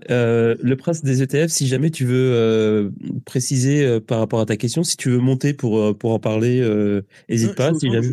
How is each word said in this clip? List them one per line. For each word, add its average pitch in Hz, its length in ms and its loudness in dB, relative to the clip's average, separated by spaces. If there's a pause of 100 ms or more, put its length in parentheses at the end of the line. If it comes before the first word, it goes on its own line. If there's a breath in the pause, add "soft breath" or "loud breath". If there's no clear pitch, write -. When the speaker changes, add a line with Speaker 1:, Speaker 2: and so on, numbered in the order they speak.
(100)
Speaker 1:
euh, 117 520 2
le 127 140 0
prince 160 260 -4
des 135 200 0
E 131 40 0
T 151 220 0
F, - 20 -8
si 143 160 -2
jamais 131 240 0
tu 147 140 -4
veux, 127 300 2
euh, 107 560 2 (340)
préciser, 135 600 0
euh, 117 140 2
par 113 180 -4
rapport 110 200 0
à 110 60 0
ta 107 140 -2
question, 139 260 -2
si - 140 -4
tu - 100 -4
veux 123 100 2
monter 131 360 0
pour, 110 240 -2
euh, 104 160 2
pour 113 180 -2
en 110 60 0
parler, 117 420 0
euh, 104 400 0 (300 loud breath)
hésite 113 180 0
Speaker 2:
Non, - 60 -4
Speaker 1:
pas, 139 180 0
Speaker 2:
je, 160 60 0
Speaker 1:
si 143 80 -2
Speaker 2:
non, 117 80 0
Speaker 1:
jamais. 120 180 0